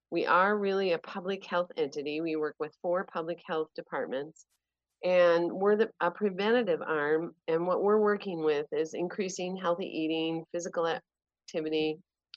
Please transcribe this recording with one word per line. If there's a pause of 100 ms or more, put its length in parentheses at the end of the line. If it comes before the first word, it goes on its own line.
(120)
We
are
really
a
public
health
entity.
We
work
with
four
public
health
departments, (580)
and
we're
the, (100)
a
preventative
arm. (140)
And
what
we're
working
with
is
increasing
healthy
eating,
physical
activity, (380)